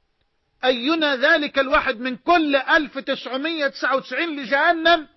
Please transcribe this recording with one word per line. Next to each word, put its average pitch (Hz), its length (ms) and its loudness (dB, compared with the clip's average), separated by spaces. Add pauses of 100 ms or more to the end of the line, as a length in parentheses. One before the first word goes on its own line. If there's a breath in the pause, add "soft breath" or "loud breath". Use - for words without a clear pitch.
(640)
أينا 277 520 0
ذلك 294 420 2
الواحد 269 420 0
من 254 160 -6
كل 311 400 2
ألف 277 420 0
تسعمائة 277 680 -4
وتسعة 269 320 -2
وتسعين 285 440 -6
لجهنم؟ 320 760 2